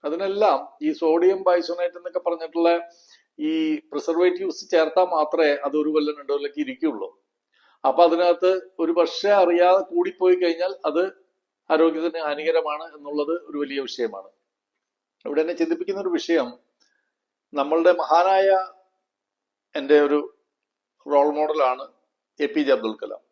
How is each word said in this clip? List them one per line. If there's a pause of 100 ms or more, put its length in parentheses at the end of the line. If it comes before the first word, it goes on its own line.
അതിനെല്ലാം (220)
ഈ (100)
സോഡിയം
ബൈസോണേറ്റ്
എന്നൊക്കെ
പറഞ്ഞിട്ടുള്ള (720)
ഈ (400)
പ്രിസർവേറ്റീവ്സ്
ചേർത്താൽ (100)
മാത്രമേ (140)
അത്
ഒരു
കൊല്ലം
രണ്ടു
കൊല്ലമൊക്കെ
ഇരിക്കുള്ളൂ. (760)
അപ്പൊ
അതിനകത്ത് (280)
ഒരു
പക്ഷേ
അറിയാതെ (100)
കൂടിപ്പോയി
കഴിഞ്ഞാൽ (160)
അത് (680)
ആരോഗ്യത്തിന്
ഹാനികരമാണ് (100)
എന്നുള്ളത് (160)
ഒരു
വലിയ
വിഷയമാണ്. (960)
ഇവിടെ
എന്നെ
ചിന്തിപ്പിക്കുന്ന
ഒരു
വിഷയം, (1040)
നമ്മളുടെ (100)
മഹാനായ (1300)
എൻ്റെ (100)
ഒരു (840)
റോൾ (100)
മോഡലാണ് (540)
എ
പി
ജെ
അബ്ദുൽ
കലാം. (100)